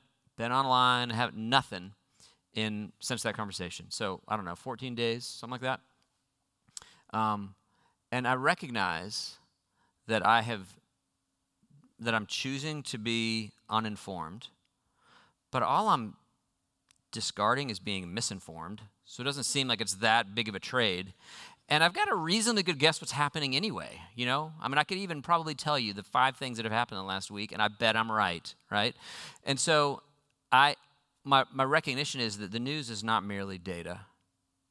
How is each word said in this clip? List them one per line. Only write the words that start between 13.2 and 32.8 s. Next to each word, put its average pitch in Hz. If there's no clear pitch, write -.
uninformed, 101
but 127
all 151
I'm 120
discarding 113
is 98
being 95
misinformed. 92
So -
it 123
doesn't 139
seem 135
like 117
it's 101
that 110
big 110
of 101
a 92
trade. 95
And 151
I've 175
got 403
a 349
reasonably 202
good 160
guess 151
what's -
happening 143
anyway, 135
you 123
know? 151
I 110
mean, 139
I 151
could 190
even 170
probably 160
tell 147
you 110
the 98
five 131
things 127
that 113
have 107
happened 117
in 95
the 95
last 95
week, 104
and 107
I 104
bet 110
I'm 113
right, 95
right? 104
And 135
so 147
I, 139
my, 135
my 135
recognition 139
is 107
that 101
the 113
news 135